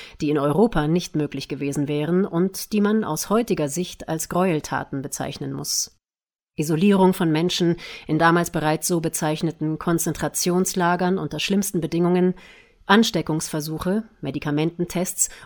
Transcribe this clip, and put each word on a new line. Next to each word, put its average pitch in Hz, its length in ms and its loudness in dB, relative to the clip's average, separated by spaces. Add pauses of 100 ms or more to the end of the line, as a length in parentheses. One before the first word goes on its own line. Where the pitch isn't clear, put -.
(220)
die 147 80 2
in 151 80 2
Europa 151 500 2
nicht 170 260 0
möglich 143 320 -4
gewesen 143 420 -4
wären 156 360 0
und 185 480 -2
die 214 80 2
man 208 240 2
aus - 240 -4
heutiger 202 400 0
Sicht - 400 -8
als 160 220 -4
Gräueltaten 147 720 -2
bezeichnen 139 500 -8
muss. - 420 -4 (640)
Isolierung 185 560 4
von 170 180 0
Menschen 170 460 2 (300)
in 156 120 0
damals 165 300 4
bereits 156 400 -2
so 170 140 0
bezeichneten 156 760 -2
Konzentrationslagern 180 1400 0
unter 151 200 -6
schlimmsten 196 440 0
Bedingungen, 175 500 2 (520)
Ansteckungsversuche, 160 1160 0 (200)
Medikamententests 156 1080 -2 (180)